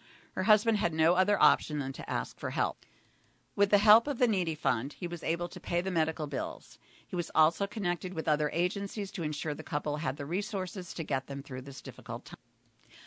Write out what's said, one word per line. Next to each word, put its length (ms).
Her 80
husband 340
had 160
no 220
other 260
option 380
than 120
to 180
ask 300
for 120
help. 340
With 140
the 80
help 280
of 120
the 80
Needy 280
Fund, 380
he 120
was 160
able 280
to 100
pay 220
the 100
medical 360
bills. 520
He 120
was 180
also 320
connected 460
with 140
other 260
agencies 580
to 120
ensure 300
the 100
couple 340
had 180
the 100
resources 680
to 100
get 240
them 160
through 200
this 180
difficult 420
time. 140